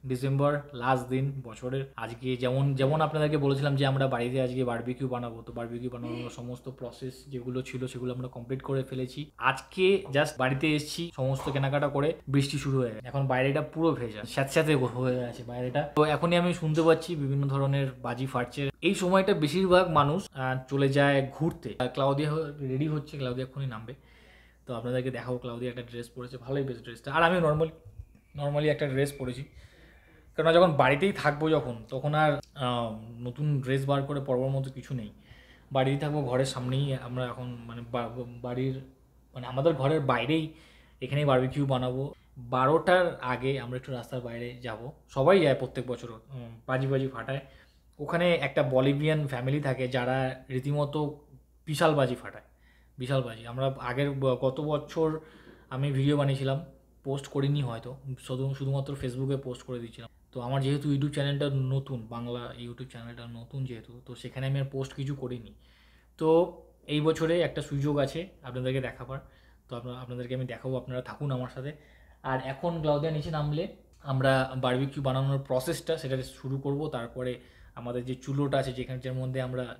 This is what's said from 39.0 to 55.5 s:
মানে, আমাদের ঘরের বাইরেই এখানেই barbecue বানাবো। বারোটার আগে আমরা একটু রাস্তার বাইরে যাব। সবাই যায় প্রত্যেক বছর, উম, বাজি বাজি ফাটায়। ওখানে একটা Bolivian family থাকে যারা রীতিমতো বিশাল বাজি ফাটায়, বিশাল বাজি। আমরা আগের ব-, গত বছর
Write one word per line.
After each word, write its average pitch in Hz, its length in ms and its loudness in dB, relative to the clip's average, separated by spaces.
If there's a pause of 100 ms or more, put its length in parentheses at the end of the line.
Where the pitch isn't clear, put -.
মানে, 123 120 -12
আমাদের 139 260 2
ঘরের 147 280 2
বাইরেই 135 540 0 (460)
এখানেই 139 240 0
barbecue 135 420 4
বানাবো। 131 480 -2 (240)
বারোটার 156 840 4
আগে 127 400 -2
আমরা 120 160 -8
একটু 131 160 -8
রাস্তার 123 280 -6
বাইরে 120 420 -8
যাব। 117 280 -8 (180)
সবাই 170 320 6
যায় 143 140 6
প্রত্যেক 123 320 -4
বছর, 120 240 -8
উম, 117 560 -14
বাজি 131 200 2
বাজি 135 220 2
ফাটায়। 131 320 -6 (580)
ওখানে 170 360 2
একটা 147 280 0
Bolivian 143 640 2
family 135 340 -2
থাকে 131 280 -2
যারা 131 600 -2
রীতিমতো 143 720 -2 (460)
বিশাল 156 280 4
বাজি 131 200 4
ফাটায়, 104 300 -14 (540)
বিশাল 131 240 0
বাজি। 113 240 -10
আমরা 131 340 -2
আগের 123 300 0
ব-, 135 260 2
গত 131 240 0
বছর 156 600 0 (500)